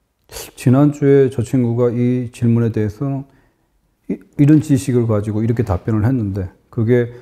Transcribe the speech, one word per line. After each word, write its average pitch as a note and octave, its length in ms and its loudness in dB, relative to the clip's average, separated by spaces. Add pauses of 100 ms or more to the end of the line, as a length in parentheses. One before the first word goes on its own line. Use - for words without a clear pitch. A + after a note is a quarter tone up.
(280)
지난주에 C#3 1000 2
저 B2+ 120 -4
친구가 A#2+ 500 -2
이 B2 420 -2
질문에 A#2 380 0
대해서는 C3+ 520 -6 (840)
이, - 80 -6 (200)
이런 D3 220 6
지식을 B2 480 0
가지고 G#2+ 360 -2
이렇게 A#2 200 -2
답변을 G#2 420 -2
했는데 G2+ 440 -4 (200)
그게 A#2+ 520 -2